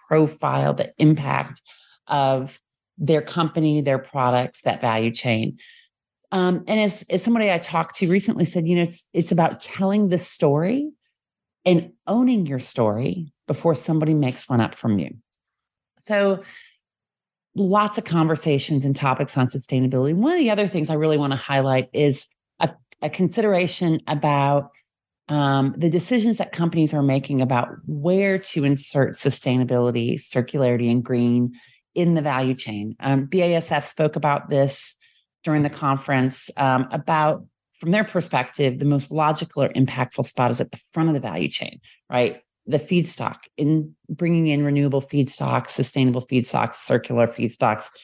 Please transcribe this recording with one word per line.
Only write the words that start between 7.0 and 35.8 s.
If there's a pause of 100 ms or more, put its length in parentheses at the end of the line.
as
somebody
I
talked
to
recently
said,
you
know,
it's,
it's
about
telling
the
story (720)
and (120)
owning
your
story (160)
before
somebody
makes
one
up
from
you. (840)
So (1120)
lots
of
conversations
and
topics
on
sustainability.
One
of
the
other
things
I
really
want
to
highlight
is (320)
a, (300)
a
consideration
about, (580)
um,
the
decisions
that
companies
are
making
about (160)
where
to
insert
sustainability,
circularity,
and
green (420)
in
the
value
chain.
Um,
B
A
S
F
spoke
about
this (540)
during
the (100)